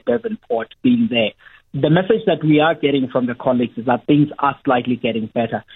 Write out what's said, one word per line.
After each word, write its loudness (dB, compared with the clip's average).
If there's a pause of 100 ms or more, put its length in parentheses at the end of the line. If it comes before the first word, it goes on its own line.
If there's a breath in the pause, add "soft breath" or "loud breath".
Durban -2 (100)
port, -4
being 2
there. 0 (440 soft breath)
The 0
message 2
that 0
we 4
are 2
getting 0
from -2
the -6
colleagues -2
is -8
that -2
things 4 (100)
are -2
slightly 0
getting -4
better. -4 (120)